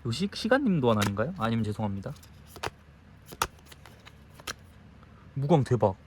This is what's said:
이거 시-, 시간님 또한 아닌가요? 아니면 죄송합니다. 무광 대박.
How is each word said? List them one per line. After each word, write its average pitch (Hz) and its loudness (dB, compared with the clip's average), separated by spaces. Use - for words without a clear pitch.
이거 117 -4
시-, 165 -2
시간님 226 2
또한 117 4
아닌가요? 104 -2
아니면 113 0
죄송합니다. 101 -6
무광 143 4
대박. 107 2